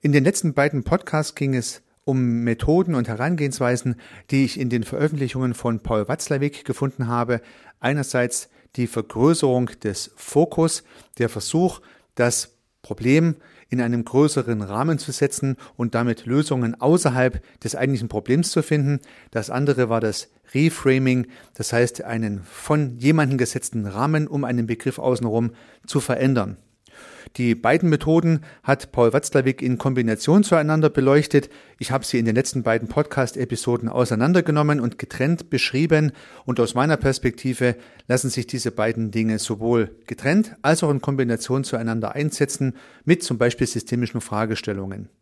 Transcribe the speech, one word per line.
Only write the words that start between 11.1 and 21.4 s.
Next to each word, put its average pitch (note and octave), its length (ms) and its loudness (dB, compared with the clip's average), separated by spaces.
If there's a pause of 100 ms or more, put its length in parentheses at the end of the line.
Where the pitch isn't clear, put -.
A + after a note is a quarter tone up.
der A#2 100 0
Versuch, E3+ 520 -2 (340)
das - 420 0 (240)
Problem D3+ 540 2 (340)
in B2+ 100 -2
einem A#2+ 240 0
größeren B2+ 600 0
Rahmen B2 340 -2
zu - 140 -8
setzen C3+ 440 -2 (220)
und A#2+ 160 -2
damit A#2 320 0
Lösungen B2+ 560 0
außerhalb B2+ 580 2 (200)
des - 160 -8
eigentlichen B2 340 -2
Problems B2+ 400 0
zu D#3+ 140 0
finden. C#3+ 380 0 (280)
Das A2 220 -6
andere B2+ 380 2
war A2+ 120 2
das A2 280 -4 (260)
Reframing, C3 720 2 (260)